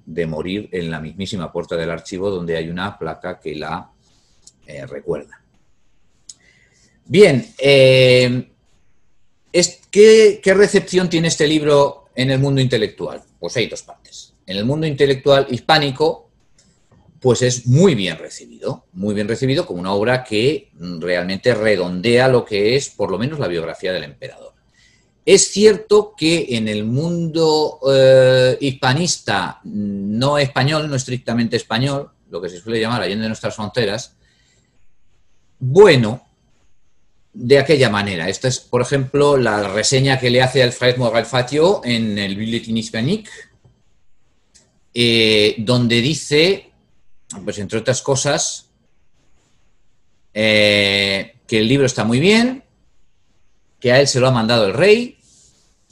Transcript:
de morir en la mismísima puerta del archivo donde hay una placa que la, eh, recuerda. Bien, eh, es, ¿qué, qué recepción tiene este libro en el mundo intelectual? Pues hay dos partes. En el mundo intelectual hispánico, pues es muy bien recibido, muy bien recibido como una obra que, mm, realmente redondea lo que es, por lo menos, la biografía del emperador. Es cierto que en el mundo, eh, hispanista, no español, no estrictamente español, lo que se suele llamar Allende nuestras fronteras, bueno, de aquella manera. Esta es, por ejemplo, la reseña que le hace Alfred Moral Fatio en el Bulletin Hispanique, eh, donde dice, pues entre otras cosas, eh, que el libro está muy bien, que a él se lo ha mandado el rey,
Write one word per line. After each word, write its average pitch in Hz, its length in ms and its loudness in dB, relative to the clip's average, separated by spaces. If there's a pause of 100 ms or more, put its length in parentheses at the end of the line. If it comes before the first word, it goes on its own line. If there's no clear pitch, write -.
de 82 220 -6
morir 87 460 -8
en 85 180 -6
la 80 100 -10
mismísima 82 520 -12
puerta 85 240 -8
del 82 140 -6
archivo 92 400 -8
donde 85 260 -6
hay 82 120 -6
una 92 300 -10
placa 82 400 -12
que 78 160 -12
la, 76 360 -12 (760)
eh, 69 200 -16
recuerda. 71 560 -10 (1600)
Bien, 147 540 4
eh, 127 920 4 (1040)
es, - 280 -2 (100)
¿qué, 214 520 6
qué 190 120 2
recepción 190 540 0
tiene 165 200 -2
este 151 180 0
libro 147 680 0
en 127 160 -2
el 135 80 0
mundo 139 220 0
intelectual? 101 640 -4 (160)
Pues 85 180 -10
hay 113 100 -2
dos 87 160 -12
partes. - 520 -20 (120)
En 92 100 -10
el 104 80 -4
mundo 151 220 -4
intelectual 139 640 2
hispánico, 147 800 -2 (920)
pues 123 220 2
es 123 240 -2
muy 151 280 4
bien 90 240 -4
recibido, 104 720 -14
muy 101 220 -4
bien 104 120 -4
recibido 131 400 -2
como 90 140 -10
una 92 120 -4
obra 117 300 0
que, 127 520 -4
mm, 85 260 -12
realmente 90 540 -2
redondea 107 760 0
lo 123 160 2
que 104 320 0
es, 139 140 -6
por 95 200 -6
lo 92 80 -6
menos, 143 200 -6
la 117 100 -4
biografía 85 440 -8
del 85 120 -8
emperador. 65 480 -20 (720)
Es 185 240 4
cierto 208 680 2
que 160 340 0
en 113 180 -4
el 107 160 -4
mundo, 156 960 -2 (120)
eh, 131 680 6
hispanista, 131 1040 -2
no 104 720 -4
español, 143 500 -2
no 143 80 -4
estrictamente 120 600 -4
español, 139 540 -4 (200)
lo 85 100 -10
que 90 80 -8
se 87 120 -16
suele 113 200 -6
llamar 110 220 -2
Allende 104 240 -4
nuestras 110 280 -8
fronteras, 107 640 -6 (1400)
bueno, 131 640 4 (1080)
de 127 240 2
aquella 131 320 2
manera. 101 380 -4
Esta 98 200 -4
es, 127 100 -4
por - 220 -4
ejemplo, 143 560 0
la 104 320 0
reseña 131 500 0
que 123 120 -2
le 123 100 2
hace 127 220 2
Alfred 123 340 0
Moral 117 300 -2
Fatio 143 580 0
en 113 320 -2
el 98 180 -6
Bulletin 113 440 -6
Hispanique, 120 520 -4 (1600)
eh, 113 640 2
donde 117 420 0
dice, 156 720 -2 (720)
pues 101 140 -8
entre 104 200 -6
otras 123 220 -2
cosas, - 680 -4 (1600)
eh, 104 1040 2 (100)
que 113 120 -2
el 110 100 0
libro 139 160 2
está 123 180 -2
muy 117 160 0
bien, 233 460 0 (1120)
que 123 140 0
a 131 80 4
él 139 80 2
se 135 100 -2
lo 123 80 2
ha 131 60 2
mandado 113 320 0
el 98 80 -2
rey, 214 460 2 (720)